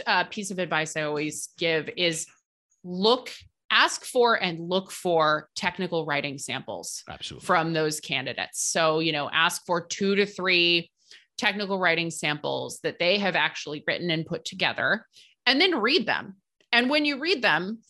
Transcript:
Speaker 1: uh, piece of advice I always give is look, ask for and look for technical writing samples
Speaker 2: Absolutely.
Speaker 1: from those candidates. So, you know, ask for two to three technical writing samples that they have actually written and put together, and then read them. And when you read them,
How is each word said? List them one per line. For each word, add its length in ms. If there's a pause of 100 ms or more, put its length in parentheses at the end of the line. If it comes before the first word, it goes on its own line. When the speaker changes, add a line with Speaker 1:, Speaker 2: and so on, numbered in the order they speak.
Speaker 1:
uh, 200
piece 260
of 80
advice 360
I 60
always 560
give 400
is 300 (560)
look, 480 (400)
ask 340
for 300
and 340
look 220
for 640
technical 500
writing 320
samples 720
Speaker 2:
Absolutely. 360
Speaker 1:
from 280
those 260
candidates. 640
So, 380
you 120
know, 220
ask 320
for 200
two 300
to 120
three 640 (480)
technical 400
writing 320
samples 720
that 160
they 180
have 180
actually 520
written 240
and 120
put 220
together, 640 (400)
and 120
then 200
read 260
them. 300 (360)
And 160
when 160
you 160
read 220
them, 380 (100)